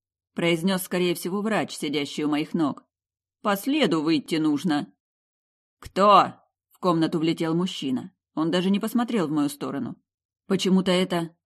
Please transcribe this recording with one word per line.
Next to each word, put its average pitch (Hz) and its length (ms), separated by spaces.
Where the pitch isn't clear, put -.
произнёс, 170 480
скорее 180 320
всего, 185 280
врач, 180 340
сидящий 147 480
у 151 40
моих 151 260
ног. 156 320
«По 208 80
следу 202 480
выйти 156 320
нужно». 151 580
«Кто?» 180 560
В - 100
комнату 165 400
влетел 165 340
мужчина. 156 580
Он 160 160
даже 180 200
не 202 100
посмотрел 226 480
в - 20
мою 147 180
сторону. 135 460
Почему-то 185 420
это 180 400